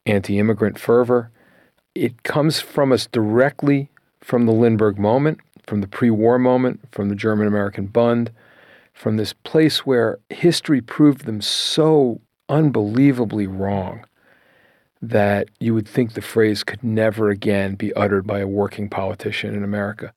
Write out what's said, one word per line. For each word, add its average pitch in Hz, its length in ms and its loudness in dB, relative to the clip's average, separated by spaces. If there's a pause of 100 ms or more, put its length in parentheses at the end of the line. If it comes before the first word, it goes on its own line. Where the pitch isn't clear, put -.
anti-immigrant 101 720 0
fervor. 120 500 2 (680)
It 123 280 -6
comes 151 380 0
from 139 300 0
us 117 160 2
directly 139 840 0 (320)
from 120 240 0
the 113 80 4
Lindbergh 110 460 2
moment, 135 400 2 (260)
from 107 160 -4
the 98 60 -6
pre-war 117 520 2
moment, 127 400 2 (120)
from 101 180 -4
the 101 60 -2
German-American 104 720 -2
Bund, 117 440 0 (640)
from 110 240 -4
this 107 160 -4
place - 520 0
where 120 340 0 (100)
history 160 520 0
proved 143 440 2
them 107 160 -6
so 147 800 2 (260)
unbelievably 120 1000 2
wrong 98 580 -6 (960)
that 104 460 0 (120)
you 117 140 -2
would 110 140 -2
think 113 260 -2
the 107 80 -10
phrase 107 420 0
could - 200 -10
never 110 460 0
again 98 460 -2
be 104 180 -6
uttered 98 340 0
by 101 120 -4
a 98 80 -4
working 101 420 -4
politician 101 680 -6
in 101 80 -4
America. 101 540 -6